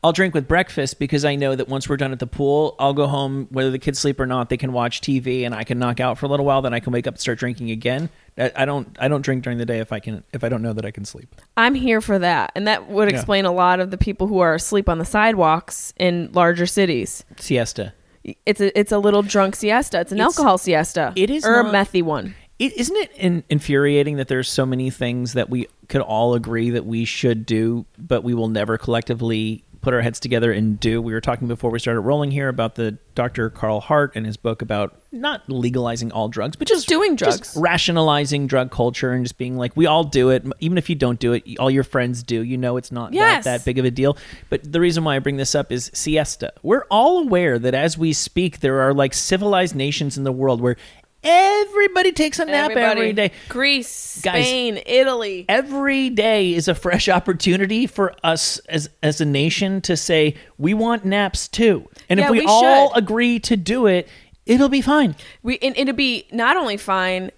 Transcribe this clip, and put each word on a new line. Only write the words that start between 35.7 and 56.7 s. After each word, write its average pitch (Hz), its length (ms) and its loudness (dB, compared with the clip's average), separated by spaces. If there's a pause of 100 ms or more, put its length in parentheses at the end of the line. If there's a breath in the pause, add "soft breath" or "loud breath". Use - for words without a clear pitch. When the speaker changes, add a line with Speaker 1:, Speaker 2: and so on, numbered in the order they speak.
Speaker 1:
all 107 160 -4
drugs, 113 280 -6
but - 100 -6
just 359 200 2
Speaker 2:
Just - 20 -8
doing 330 300 2
Speaker 1:
just - 240 -2
Speaker 2:
drugs. - 160 -12
Speaker 1:
rationalizing 151 880 2
drug 127 240 0
culture 123 420 -2
and 127 140 0
just 117 100 -10
being 127 220 -6
like, 123 180 -4
"We 156 80 6
all 160 200 4
do 135 260 4
it. 127 160 2
M-, 131 140 -8
even 170 180 0
if 160 100 -4
you 170 80 -2
don't 123 240 0
do 120 140 2
it, 110 120 -2
y-, - 140 -14
all 131 100 2
your 135 140 2
friends 123 380 -2
do. 117 200 -4
You 127 140 -4
know 127 220 -2
it's 123 120 -12
not 120 220 -8
Speaker 2:
Yes. 349 320 2
Speaker 1:
that, 123 140 -2
that - 80 -10
big 127 120 -2
of 127 60 0
a 127 60 2
deal." 131 260 0 (320 loud breath)
But 147 240 -6
the 170 80 0
reason 165 240 2
why 147 120 0
I - 20 0
bring 139 180 -4
this 135 180 -4
up 143 160 -2
is 123 220 -6
siesta. - 720 -4
We're 214 280 0
all 262 280 4
aware 180 400 2
that 127 160 0
as 156 240 0
we 160 160 0
speak, - 460 -4
there 135 200 2
are, 131 140 4
like, 139 180 2
civilized 190 640 0
nations 143 400 -4
in 139 80 -6
the 135 80 -2
world 127 300 0
where 123 140 2 (520 loud breath)
everybody 392 840 4
takes 311 260 -2
a 339 60 0
nap 294 260 0
Speaker 2:
Everybody. 233 300 2
Speaker 1:
every 220 120 0
day. 202 200 0 (160 loud breath)
Speaker 2:
Greece, 262 760 -4
Speaker 1:
Guys, 240 240 0
Speaker 2:
Spain, 247 400 -2
Italy. 233 600 2
Speaker 1:
every 269 600 0
day 208 440 2
is 170 140 0
a 175 60 2